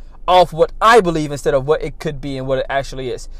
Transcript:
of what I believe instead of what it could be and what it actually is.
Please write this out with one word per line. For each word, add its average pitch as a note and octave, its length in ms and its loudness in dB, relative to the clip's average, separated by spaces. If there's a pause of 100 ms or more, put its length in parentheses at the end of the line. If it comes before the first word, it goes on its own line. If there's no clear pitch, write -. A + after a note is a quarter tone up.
(280)
of F3+ 240 6
what D#3+ 300 0
I A3+ 180 8
believe D#3+ 320 0
instead D3 220 -2
of C3 120 0
what D3+ 160 0
it D3+ 180 -10
could D3 200 -8
be C#3 180 -8
and C3 80 -8
what C3 140 -2
it - 100 -4
actually C3 400 -4
is. - 200 -10 (100)